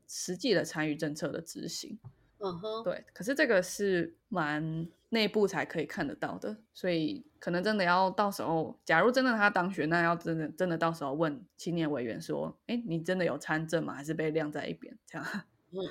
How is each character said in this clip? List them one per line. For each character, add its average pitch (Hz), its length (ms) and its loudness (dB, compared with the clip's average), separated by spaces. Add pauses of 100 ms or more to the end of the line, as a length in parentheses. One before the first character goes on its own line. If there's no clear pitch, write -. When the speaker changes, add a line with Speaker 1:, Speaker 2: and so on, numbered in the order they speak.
Speaker 1:
实 - 280 -6
际 208 180 2
的 151 100 4
参 156 240 -2
与 147 80 -2
政 151 180 -2
策 156 140 -4
的 - 120 -6
执 - 280 -10
行。 - 320 -10 (380)
Speaker 2:
嗯 185 200 -4
哼。 220 240 -6
Speaker 1:
对， 226 300 -4
可 - 100 -12
是 226 120 0
这 294 120 4
个 196 160 4
是 180 540 0 (120)
蛮 160 600 -2 (220)
内 220 180 2
部 214 180 4
才 165 200 -2
可 - 120 -6
以 151 60 0
看 - 240 -6
得 - 60 -8
到 175 240 -6
的， 214 180 -6 (160)
所 - 180 -4
以 160 360 -2 (120)
可 - 120 -6
能 175 120 2
真 214 140 2
的 190 80 2
要 180 260 6
到 202 200 2
时 - 100 -4
候， 156 420 0
假 160 180 6
如 214 120 8
真 262 100 4
的 262 100 4
他 208 180 6
当 185 200 2
选， 160 200 0
那 170 120 4
要 170 140 4
真 165 220 -2
的， 156 100 -2
真 - 180 0
的 165 120 0
到 165 120 2
时 160 140 -4
候 135 80 -2
问 151 320 0 (140)
青 175 160 -4
年 160 140 2
委 135 140 0
员 107 160 -4
说 147 480 -4
，“哎， 240 200 -2
你 165 120 -2
真 180 200 0
的 170 80 2
有 131 100 0
参 160 320 -4
政 160 160 0
吗？ - 80 -6
还 131 100 -10
是 156 120 -4
被 160 160 0
晾 151 200 0
在 147 160 -6
一 - 60 -6
边？” - 240 -16 (100)
这 165 120 -10
样。 151 80 -8 (460)
Speaker 2:
嗯。 185 60 -8 (120)